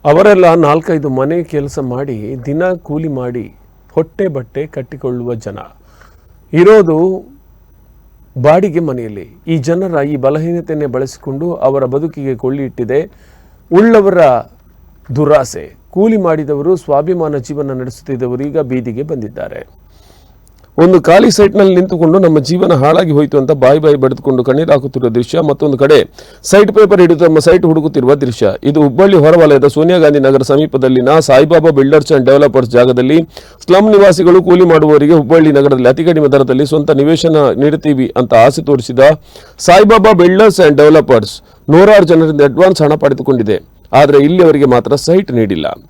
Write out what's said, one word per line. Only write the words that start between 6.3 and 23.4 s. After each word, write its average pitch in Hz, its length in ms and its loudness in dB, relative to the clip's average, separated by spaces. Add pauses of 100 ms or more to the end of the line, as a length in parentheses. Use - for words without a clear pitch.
ಇರೋದು 180 840 0 (1040)
ಬಾಡಿಗೆ 165 420 0
ಮನೆಯಲ್ಲಿ. 117 680 -10
ಈ 165 100 -4
ಜನರ 165 460 -4
ಈ 147 140 -6
ಬಲಹೀನತೆಯನ್ನೇ 156 680 -6
ಬಳಸಿಕೊಂಡು 135 680 -8
ಅವರ 135 300 -2
ಬದುಕಿಗೆ 139 500 -6
ಕೊಳ್ಳಿ 135 300 -8
ಇಟ್ಟಿದೆ 131 460 -6 (640)
ಉಳ್ಳವರ 196 460 2 (1000)
ದುರಾಸೆ. 139 600 -2 (140)
ಕೂಲಿ 220 260 -2
ಮಾಡಿದವರು 156 600 -4
ಸ್ವಾಭಿಮಾನ 151 600 -4
ಜೀವನ 143 340 -8
ನಡೆಸುತ್ತಿದ್ದವರು 127 760 -8
ಈಗ 147 140 -6
ಬೀದಿಗೆ 127 440 -6
ಬಂದಿದ್ದಾರೆ. - 840 -12 (960)
ಒಂದು 175 220 4
ಖಾಲಿ 202 300 2
ಸೈಟ್‌ನಲ್ಲಿ 196 460 2
ನಿಂತುಕೊಂಡು 180 420 0
"ನಮ್ಮ 165 200 2
ಜೀವನ 170 340 -2
ಹಾಳಾಗಿ 156 380 0
ಹೋಯ್ತು" 147 280 0
ಅಂತ 135 140 -2